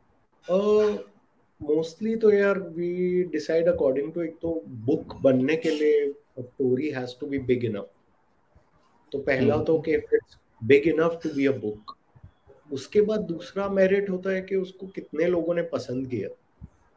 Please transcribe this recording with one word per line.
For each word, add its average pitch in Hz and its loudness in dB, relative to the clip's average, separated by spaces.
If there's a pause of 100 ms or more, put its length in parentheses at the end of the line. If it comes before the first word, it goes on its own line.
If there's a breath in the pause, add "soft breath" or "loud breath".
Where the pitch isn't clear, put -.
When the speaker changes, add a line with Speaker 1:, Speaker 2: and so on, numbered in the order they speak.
(500)
Speaker 1:
अ, 214 4 (800)
mostly 185 -2
तो 214 6
यार, 202 4
we 180 -2 (120)
decide 165 2
according 147 0
to, 170 -4
एक 165 -8
तो 165 -6
book 127 -4
बनने 131 2
के 160 -2
लिए 151 2
a - -14
story 127 -2
has 131 -2
to 139 -8
be 131 -2
big 117 2
enough। 101 -6 (1200)
तो 139 -4
पहला 139 2
Speaker 2:
हम्म। 156 0
Speaker 1:
तो 160 0
कि 151 2
if - -4
it's - -4
big 151 6
enough 165 0
to 139 -6
be 135 2
a 107 -8
book। 107 -8 (920)
उसके 139 0
बाद 214 2
दूसरा 180 -6
merit 196 2
होता 185 -4
है 190 -2
कि 190 -4
उसको 185 -6
कितने 160 -4
लोगों 175 0
ने 170 0
पसंद 131 -6
किया। 117 -6 (680)